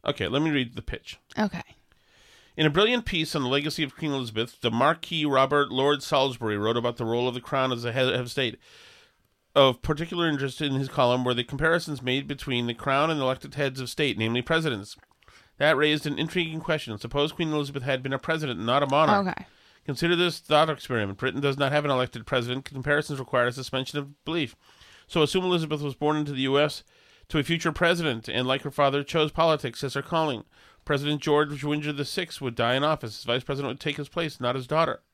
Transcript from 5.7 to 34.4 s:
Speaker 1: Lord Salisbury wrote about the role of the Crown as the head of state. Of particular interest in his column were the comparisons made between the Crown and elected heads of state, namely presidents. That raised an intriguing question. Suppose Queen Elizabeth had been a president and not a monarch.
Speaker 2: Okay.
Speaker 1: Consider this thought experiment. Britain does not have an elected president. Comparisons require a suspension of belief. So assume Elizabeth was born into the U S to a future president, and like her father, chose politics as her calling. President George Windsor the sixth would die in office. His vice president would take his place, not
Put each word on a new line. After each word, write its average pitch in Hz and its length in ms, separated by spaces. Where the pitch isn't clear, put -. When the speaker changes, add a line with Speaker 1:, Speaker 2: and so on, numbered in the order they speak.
Speaker 1:
Lord 139 320
Salisbury 120 540
wrote 110 200
about 120 200
the 117 80
role 120 220
of 123 60
the 123 80
Crown 131 300
as 117 120
the 120 80
head 127 220
of 120 180
state. 127 260
Of 135 260
particular 165 480
interest 139 320
in 143 120
his 135 160
column 123 360
were 127 80
the 120 100
comparisons 151 600
made 135 240
between 127 400
the 120 60
Crown 139 360
and 156 100
elected 131 360
heads 135 240
of 127 100
state, 135 280
namely 113 240
presidents. 139 540
That 151 180
raised 151 300
an 143 140
intriguing 160 420
question. 147 360
Suppose 143 340
Queen 160 200
Elizabeth 143 320
had 131 200
been 135 100
a 135 60
president 151 400
and 113 80
not 139 160
a 135 40
monarch. 160 400
Speaker 2:
Okay. - 180
Speaker 1:
Consider 170 300
this 170 240
thought 156 300
experiment. 110 480
Britain 135 240
does 139 160
not 139 140
have 147 140
an 143 60
elected 127 340
president. 127 400
Comparisons 147 540
require 123 280
a 123 40
suspension 131 480
of 143 260
belief. 160 300
So 165 160
assume 185 220
Elizabeth 160 360
was 143 140
born 151 220
into 147 140
the 131 100
U 135 180
S 147 240
to 156 100
a 139 40
future 165 280
president, 170 560
and 127 200
like 135 160
her 139 80
father, 139 320
chose 151 280
politics 156 520
as 131 120
her 135 80
calling. 151 400
President 147 380
George 147 420
Windsor 147 300
the 139 120
sixth - 340
would 123 140
die 120 220
in 135 80
office. 147 320
His - 100
vice 120 180
president 139 280
would 139 80
take 147 180
his 147 120
place, 160 300
not 127 160